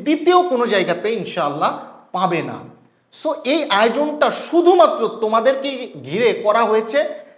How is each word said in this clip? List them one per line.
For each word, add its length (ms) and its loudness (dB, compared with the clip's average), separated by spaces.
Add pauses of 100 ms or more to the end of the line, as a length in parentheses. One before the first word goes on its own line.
দ্বিতীয় 340 4 (120)
কোনো 140 0 (100)
জায়গাতে 340 0 (120)
ইনশাআল্লাহ 520 -2 (440)
পাবে 340 0
না। 80 -10 (560)
So, 140 -6 (240)
এই 80 2 (180)
আয়োজনটা 500 2 (180)
শুধুমাত্র 560 4 (200)
তোমাদেরকে 480 0 (360)
ঘিরে 240 0 (140)
করা 260 2
হয়েছে, 300 0 (380)